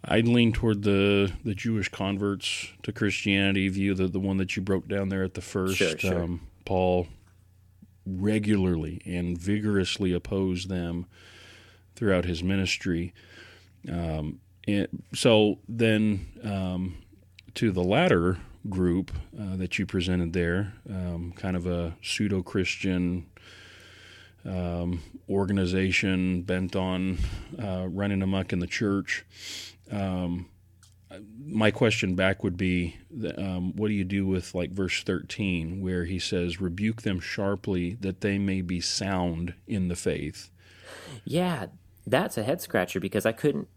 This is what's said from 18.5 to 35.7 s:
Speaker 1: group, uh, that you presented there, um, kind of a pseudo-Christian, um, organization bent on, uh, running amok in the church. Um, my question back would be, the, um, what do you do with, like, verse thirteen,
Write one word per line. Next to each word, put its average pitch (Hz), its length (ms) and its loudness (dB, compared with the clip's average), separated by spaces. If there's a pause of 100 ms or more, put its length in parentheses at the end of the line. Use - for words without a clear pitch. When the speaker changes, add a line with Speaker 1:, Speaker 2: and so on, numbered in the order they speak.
Speaker 1:
group, 92 420 2 (280)
uh, 95 180 -6
that 92 220 -4
you 95 80 0
presented 90 460 0
there, 90 420 0 (160)
um, 87 460 -6
kind 92 200 -2
of 87 100 -2
a 85 360 -2
pseudo-Christian, 92 1200 -2 (1160)
um, 87 580 -4 (260)
organization 92 1120 2
bent 92 340 -2
on, 92 420 0 (440)
uh, 92 260 -4
running 98 340 0
amok 95 300 0
in 95 80 0
the 85 60 -2
church. - 580 0 (680)
Um, 92 560 -2 (1000)
my 110 260 4
question 104 440 2
back 95 300 2
would 90 120 0
be, 90 400 0 (140)
the, 107 320 -6
um, 92 340 -4
what 107 120 0
do 107 60 0
you 98 100 0
do 98 220 0
with, 95 280 -2
like, 87 160 -2
verse 95 320 -2
thirteen, 90 800 -2